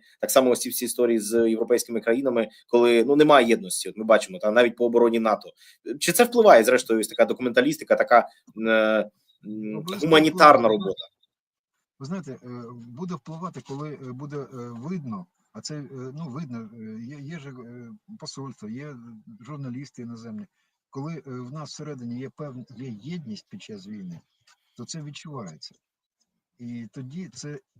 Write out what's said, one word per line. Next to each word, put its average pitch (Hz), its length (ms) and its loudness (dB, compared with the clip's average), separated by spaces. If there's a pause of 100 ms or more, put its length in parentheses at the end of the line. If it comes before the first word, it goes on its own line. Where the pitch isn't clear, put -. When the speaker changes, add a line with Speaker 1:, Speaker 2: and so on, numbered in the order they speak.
(200)
Speaker 1:
так 104 120 -4
само 127 200 6
ось 117 80 2
ці 127 100 -6
всі 120 160 -4
історії 117 340 0
з 113 300 2
європейськими 113 520 0
країнами, 117 460 0 (200)
коли, 120 380 4
ну, 143 100 4
немає 147 320 8
єдності, 101 420 -2
от 92 80 -14
ми 110 60 -8
бачимо, 101 360 2
та 107 120 -2
навіть 120 240 4
по 120 100 0
обороні 117 340 2
нато. 107 300 -2 (500)
Чи - 120 -2
це 240 120 4
впливає, 214 400 8
зрештою, 117 360 2
ось 107 80 -2
така - 180 2
документалістика, 120 680 0
така, 117 240 6
е, - 20 8 (400)
м, 110 480 2 (680)
Speaker 2:
Обов'язково - 240 -10
Speaker 1:
гуманітарна 156 480 6
Speaker 2:
впливає. 120 200 6 (100)
Speaker 1:
робота? 95 240 -6 (960)
Speaker 2:
Ви 135 80 -12
знаєте, 156 240 -10
е, 120 400 -14
буде 123 440 -12
впливати, 160 520 -12
коли, 143 260 -10
е, 127 180 -14
буде, 143 260 -12
е, 139 100 -10 (220)
видно, 120 560 -10 (280)
а 110 80 -16
це, 151 180 -12
е, 135 120 -14
ну, 135 380 -12
видно, 120 440 -12
е, 110 260 -14
є, 135 200 -14
є 151 200 -14
ж, 139 100 -16
е, 120 420 -18 (280)
посольство, 135 500 -14
є 139 260 -12 (460)
журналісти 131 600 -12
іноземні. 113 440 -14 (440)
Коли, 143 240 -10
е, 147 120 -12
в 123 260 -14
нас 151 180 -14
всередині 127 500 -12
є 131 100 -12
певна, 127 360 -14 (100)
є 127 140 -14
єдність 120 600 -12
під - 120 -18
час 101 260 -16
війни, 190 340 -14 (560)
то 120 80 -14
це 156 180 -14
відчувається. 143 720 -16 (840)
І 120 320 -12
тоді 143 420 -14
це 147 260 -14 (200)